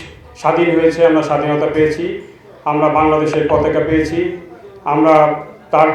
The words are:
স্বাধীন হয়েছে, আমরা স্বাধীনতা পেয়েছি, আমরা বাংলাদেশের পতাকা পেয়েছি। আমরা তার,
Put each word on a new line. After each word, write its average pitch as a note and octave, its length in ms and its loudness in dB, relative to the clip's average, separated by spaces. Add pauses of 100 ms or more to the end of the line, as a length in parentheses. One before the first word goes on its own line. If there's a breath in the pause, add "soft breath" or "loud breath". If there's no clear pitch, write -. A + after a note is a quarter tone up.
(360)
স্বাধীন E3 440 0
হয়েছে, E3 260 2
আমরা D#3 180 2
স্বাধীনতা D3+ 500 -2
পেয়েছি, D#3+ 480 -2 (440)
আমরা D3+ 240 0
বাংলাদেশের D3+ 600 0
পতাকা D#3 300 0
পেয়েছি। D#3+ 580 -2 (460)
আমরা D3+ 500 2 (380)
তার, D#3 240 4